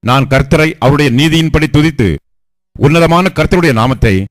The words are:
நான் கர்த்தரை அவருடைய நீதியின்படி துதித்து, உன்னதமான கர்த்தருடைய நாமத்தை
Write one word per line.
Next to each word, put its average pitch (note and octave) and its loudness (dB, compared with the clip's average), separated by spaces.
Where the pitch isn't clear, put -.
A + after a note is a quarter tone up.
நான் C3 0
கர்த்தரை C#3+ 0
அவருடைய C#3+ 2
நீதியின்படி D#3 0
துதித்து, D3 0
உன்னதமான E3 2
கர்த்தருடைய E3+ 0
நாமத்தை A2 0